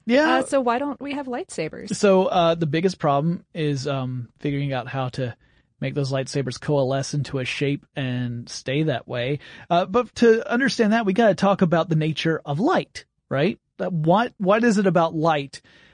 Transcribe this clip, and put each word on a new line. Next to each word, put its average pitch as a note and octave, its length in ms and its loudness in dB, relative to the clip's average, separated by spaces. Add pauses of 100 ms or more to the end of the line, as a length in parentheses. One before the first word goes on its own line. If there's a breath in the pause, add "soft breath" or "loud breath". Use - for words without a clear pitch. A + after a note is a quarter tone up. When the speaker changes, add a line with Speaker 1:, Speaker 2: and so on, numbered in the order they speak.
Speaker 1:
Yeah. C4 320 4
Speaker 2:
Uh, C4 80 0
so C4+ 160 0
why A#3+ 180 0
don't C#4+ 220 -6
we C#4+ 120 -8
have C#4 140 -8
lightsabers? G#3 680 -8
Speaker 1:
So, F#3+ 300 4
uh, E3+ 300 2
the E3 120 -2
biggest E3 320 0
problem D#3 440 0 (100)
is, D3 340 -4
um, B2+ 420 -6 (100)
figuring C#3+ 340 -4
out B2+ 140 -4
how C3 220 -4
to B2 260 -6 (460)
make C3+ 140 -4
those C#3 180 -2
lightsabers C3+ 460 -4
coalesce C3+ 540 0
into C#3 260 -4
a B2+ 60 -6
shape C#3 400 -4 (100)
and B2 540 -6
stay C#3+ 340 -4
that C#3 240 -2
way. B2+ 320 -4 (300 loud breath)
Uh, F3 160 2
but A3+ 300 -2
to A3+ 360 4
understand A#3 420 2
that, A#3 120 0
we F#3+ 80 2
gotta G#3 220 4
talk G3 260 2
about E3+ 280 2
the E3 60 2
nature D#3 500 0
of D3 140 -4
light, C#4+ 460 -2 (240)
right? C#3+ 300 -2 (180)
That F3+ 140 -4
what, F3 460 2
what G#3 260 2
is A3+ 140 4
it G3+ 100 2
about E3 260 2
light D3+ 480 -2 (320 soft breath)